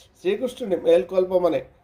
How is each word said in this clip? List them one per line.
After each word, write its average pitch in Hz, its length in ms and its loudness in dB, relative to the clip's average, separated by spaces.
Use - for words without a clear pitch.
శ్రీకృష్ణుని 208 560 -4
మేల్కొల్పమని 180 880 2